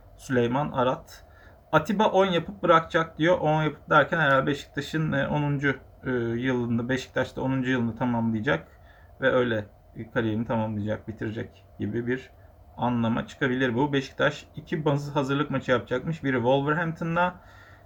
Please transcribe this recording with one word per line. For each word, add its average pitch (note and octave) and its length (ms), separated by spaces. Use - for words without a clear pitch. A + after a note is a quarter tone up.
Süleyman B2 560
Arat. - 520
Atiba F#3+ 340
on F#3+ 200
yapıp E3+ 360
bırakacak E3 560
diyor. F3 220
On D#3 220
yapıp - 280
derken D#3 280
herhalde C#3 280
Beşiktaş'ın, D3 640
e, C#3 160
onuncu, C#3+ 480
e, C3+ 40
yılında, A#2+ 680
Beşiktaş'ta B2+ 540
onuncu C3 280
yılını A#2 260
tamamlayacak A#2 720
ve C3 120
öyle, A#2+ 320
e, A2+ 140
kariyerini A2+ 360
tamamlayacak, G#2+ 640
bitirecek G#2+ 560
gibi G#2+ 280
bir B2+ 240
anlama A#2 500
çıkabilir B2+ 480
bu. C#3 180
Beşiktaş C#3 540
iki D#3+ 280
bazı C#3+ 280
hazırlık C#3+ 380
maçı C3 200
yapacakmış. B2+ 540
Biri C3 120
Wolverhampton'la, E3 960